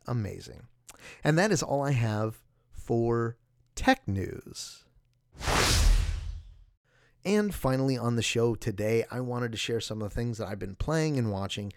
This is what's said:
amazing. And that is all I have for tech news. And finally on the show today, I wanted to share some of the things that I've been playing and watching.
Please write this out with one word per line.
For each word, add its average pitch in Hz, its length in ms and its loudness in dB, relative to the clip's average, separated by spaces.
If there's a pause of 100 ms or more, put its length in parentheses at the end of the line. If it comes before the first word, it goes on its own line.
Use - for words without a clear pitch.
amazing. - 600 -6 (560)
And 151 160 4
that 208 120 4
is 151 120 2
all 139 180 -2
I 139 120 0
have 110 500 0 (280)
for 117 640 0 (380)
tech - 340 2
news. - 760 -8 (2500)
And 208 280 2
finally 131 440 2
on 117 180 0
the 113 60 2
show 117 320 2
today, 107 560 0
I 123 120 -6
wanted 120 320 -4
to 101 40 -8
share 113 240 -2
some 110 220 -6
of 101 60 -4
the - 60 -10
things 117 220 -2
that 104 100 -6
I've 98 120 -8
been 98 160 -8
playing 156 420 0
and 113 140 0
watching. 98 460 -6